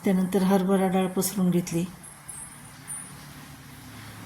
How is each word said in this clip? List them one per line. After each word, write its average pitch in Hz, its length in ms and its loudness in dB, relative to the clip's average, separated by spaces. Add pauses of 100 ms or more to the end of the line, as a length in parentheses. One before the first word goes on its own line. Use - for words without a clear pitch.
त्यानंतर 185 400 4
हरभरा 190 440 6
डाळ 185 200 2
पसरून 185 420 2
घेतली. 170 360 2 (2500)